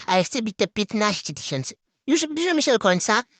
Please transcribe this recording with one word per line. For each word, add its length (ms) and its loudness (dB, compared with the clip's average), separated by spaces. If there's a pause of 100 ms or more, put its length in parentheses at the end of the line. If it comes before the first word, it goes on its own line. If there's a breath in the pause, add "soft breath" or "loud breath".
a 100 4
ja 60 4
chcę 180 -4
bić 160 -6
te 100 2
piętnaście 640 -2
tysięcy. 420 -6 (320)
Już 140 4
zbliżamy 400 0
się 100 2
do 80 4
końca, 440 2 (160)